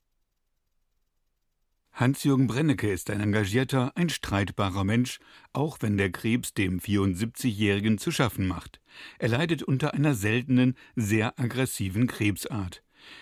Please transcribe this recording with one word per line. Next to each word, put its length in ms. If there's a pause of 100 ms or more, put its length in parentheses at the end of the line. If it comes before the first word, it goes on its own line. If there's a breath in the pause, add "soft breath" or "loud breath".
(1900)
Hans-Jürgen 560
Brennecke 440
ist 160
ein 140
engagierter, 720
ein 140
streitbarer 760
Mensch, 360 (340 soft breath)
auch 260
wenn 160
der 160
Krebs 400
dem 280
vierundsiebzigjährigen 1160
zu 140
schaffen 360
macht. 360 (360 loud breath)
Er 100
leidet 340
unter 320
einer 200
seltenen, 640 (180 soft breath)
sehr 460
aggressiven 680
Krebsart. 760 (400 loud breath)